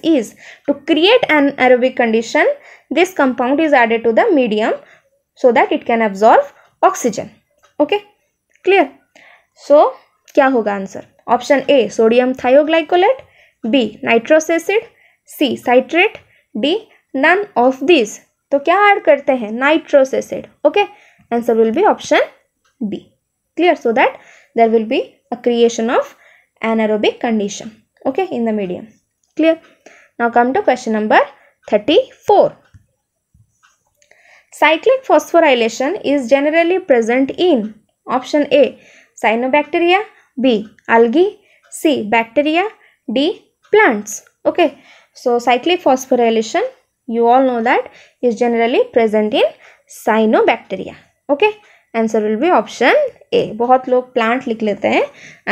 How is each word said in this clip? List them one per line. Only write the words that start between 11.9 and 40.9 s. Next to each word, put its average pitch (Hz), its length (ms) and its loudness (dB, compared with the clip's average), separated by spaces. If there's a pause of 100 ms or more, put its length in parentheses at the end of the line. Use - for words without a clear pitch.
सोडियम 240 420 2
thioglycolate, 320 880 2 (540)
B, 247 120 2 (180)
नाइट्रस 254 460 0
एसिड, 381 320 -2 (520)
C, 294 140 -2 (180)
citrate, 262 500 0 (480)
D, 302 100 0 (420)
none 339 280 0 (140)
of 262 320 0
these। 247 280 0 (340)
तो 277 60 2
क्या 330 200 0 (120)
ऐड 392 140 0
करते 285 280 0
हैं? 233 200 -6
नाइट्रस 269 600 0
एसिड। - 320 -8 (200)
ओके, 381 180 0 (500)
answer 233 240 -2
will 226 180 2
be 381 160 0
option - 280 0 (720)
B। - 60 -10 (600)
Clear? 320 180 2
So 233 160 -2
that 302 240 0 (420)
there 226 160 4
will 220 180 0
be 320 80 -2 (300)
a 233 60 -8 (100)
creation 233 440 0
of 508 240 -2 (500)
anaerobic 220 560 -2
condition, 214 500 -6 (360)
okay, 359 240 -4
in 240 140 -6
the 220 80 -2
medium। 202 340 -8 (500)
Clear? 320 220 0 (600)
Now 233 120 -2
come 240 240 2
to 415 80 -2
question 240 360 -2
number 220 220 2 (500)
thirty-four। 330 840 0 (2000)
Cyclic 320 520 0
phosphorylation 302 1000 0
is 269 260 -2
generally 330 480 0
present 254 580 0
in, 254 380 0 (320)
option 269 460 -2
A, 277 260 2 (440)
cyanobacteria, 294 800 0 (380)
B, 233 260 0 (220)
algae, 240 520 2 (300)